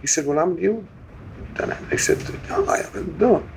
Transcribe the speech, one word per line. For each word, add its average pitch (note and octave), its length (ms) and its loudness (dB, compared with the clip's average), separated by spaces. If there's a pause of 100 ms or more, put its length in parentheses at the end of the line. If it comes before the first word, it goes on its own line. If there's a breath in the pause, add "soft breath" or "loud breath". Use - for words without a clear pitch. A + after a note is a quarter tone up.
He C#3+ 80 -6
said, C#3+ 180 0
"Well, D3 120 2
haven't E3+ 220 2
you G3+ 280 2 (640)
done - 160 -4
it?" - 80 -6 (140)
I - 40 0
said, - 220 2 (300)
"No, G4 200 0
I - 100 4
haven't, E3 420 -6
no." G#3+ 360 6